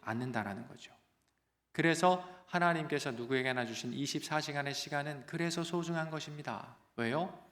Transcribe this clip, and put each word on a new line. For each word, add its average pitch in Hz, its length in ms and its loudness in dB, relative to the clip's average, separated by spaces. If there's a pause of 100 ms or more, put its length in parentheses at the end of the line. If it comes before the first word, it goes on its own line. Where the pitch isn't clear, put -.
않는다라는 110 680 -2
거죠. - 260 -18 (800)
그래서 180 580 6 (200)
하나님께서 160 640 2
누구에게나 127 540 2
주신 113 260 -4
이십사 147 480 -2
시간의 143 340 -2
시간은 143 520 -4
그래서 170 360 -2
소중한 170 480 -2
것입니다. 147 680 -8 (200)
왜요? 139 440 0 (120)